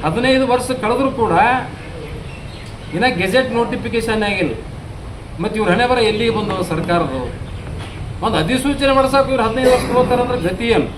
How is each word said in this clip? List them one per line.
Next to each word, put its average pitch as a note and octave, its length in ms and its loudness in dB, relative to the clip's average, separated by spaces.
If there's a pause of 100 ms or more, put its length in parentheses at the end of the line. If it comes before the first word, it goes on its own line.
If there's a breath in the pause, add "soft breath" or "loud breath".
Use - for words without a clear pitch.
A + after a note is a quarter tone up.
ಹದಿನೈದು B3+ 420 2
ವರ್ಷ B3 240 0
ಕಳೆದ್ರೂ B3+ 400 0
ಕೂಡ A3 220 0 (1600)
ಇನ್ನ F#3+ 120 2
ಗೆಜೆಟ್ G#3+ 460 2
ನೋಟಿಫಿಕೇಶನ್ A3+ 680 -2
ಆಗಿಲ್ಲ. F#3+ 320 0 (840)
ಮತ್ತೆ G#3+ 180 -2
ಇವ್ರ G3+ 120 2
ಹಣೆ A#3 160 4
ಬರ B3 120 2
ಎಲ್ಲಿಗೆ A3 320 2
ಬಂದು G3 340 -2
ಸರ್ಕಾರದ್ದು? D#3 840 -2 (800)
ಒಂದು - 120 2
ಅಧಿಸೂಚನೆ C4 540 2
ಮಾಡ್ಸಕ್ಕೆ C4+ 380 4
ಇವ್ರು B3+ 140 2
ಹದಿನೈದು B3+ 260 4
ವರ್ಷ B3 120 4
ತಗೋತಾರಂದ್ರೆ B3 580 2
ಗತಿ F3+ 240 -2
ಏನು? G3+ 340 2